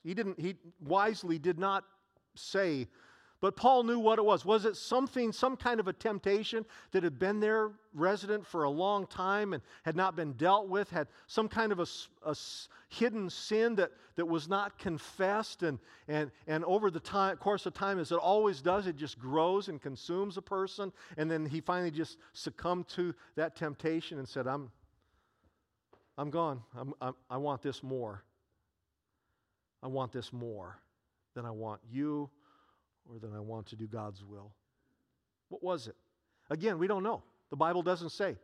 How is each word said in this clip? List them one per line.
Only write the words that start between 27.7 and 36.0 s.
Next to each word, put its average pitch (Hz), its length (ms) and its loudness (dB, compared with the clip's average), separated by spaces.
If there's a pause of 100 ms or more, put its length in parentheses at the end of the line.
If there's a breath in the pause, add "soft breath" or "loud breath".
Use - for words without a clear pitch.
more. 120 400 -8 (1600)
I 131 40 -8
want 131 240 -4
this 123 200 -8
more 107 460 -10 (560)
than 120 100 -10
I 117 60 -8
want 110 300 -8 (100)
you 147 400 -4 (800 soft breath)
or 113 80 -16
than 107 160 -10
I 104 60 -8
want 107 260 -8
to 110 100 -16
do 107 120 -8
God's 104 340 -10
will." 101 300 -18 (960)
What - 120 -12
was 170 280 -2
it? 98 80 -16 (540)